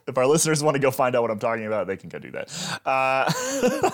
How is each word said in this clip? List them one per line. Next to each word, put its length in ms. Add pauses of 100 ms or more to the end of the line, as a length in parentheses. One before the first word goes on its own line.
If 100
our 80
listeners 380
wanna 160
go 100
find 260
out 60
what 100
I'm 80
talking 260
about, 220
they 100
can 120
go 100
do 120
that. 540
Uh, 460 (640)